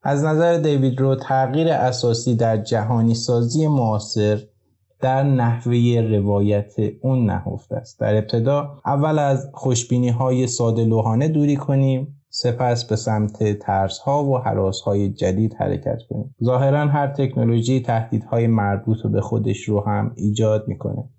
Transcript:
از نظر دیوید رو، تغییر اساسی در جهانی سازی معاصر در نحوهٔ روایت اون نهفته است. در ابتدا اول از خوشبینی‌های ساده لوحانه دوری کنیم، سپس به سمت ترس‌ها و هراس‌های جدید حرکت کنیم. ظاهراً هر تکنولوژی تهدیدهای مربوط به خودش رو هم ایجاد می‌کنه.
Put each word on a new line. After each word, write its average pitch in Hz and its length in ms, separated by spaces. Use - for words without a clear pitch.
از 143 180
نظر 165 340
دیوید 135 440
رو، 135 140
تغییر 131 520
اساسی 123 680
در 113 220
جهانی 113 560
سازی 120 540
معاصر 107 720
در 131 220
نحوهٔ 120 760
روایت 101 720
اون 131 240
نهفته 95 500
است. - 240
در 107 160
ابتدا 127 720
اول 151 340
از 139 340
خوشبینی‌های 123 920
ساده 117 380
لوحانه 113 420
دوری 147 280
کنیم، 135 760
سپس 120 560
به 107 100
سمت 104 640
ترس‌ها 101 640
و 135 140
هراس‌های 101 720
جدید 107 500
حرکت 139 380
کنیم. 110 340
ظاهراً 139 440
هر 143 200
تکنولوژی 120 760
تهدیدهای 117 680
مربوط 110 500
به 101 80
خودش 107 420
رو 104 240
هم 104 280
ایجاد 107 520
می‌کنه. 104 360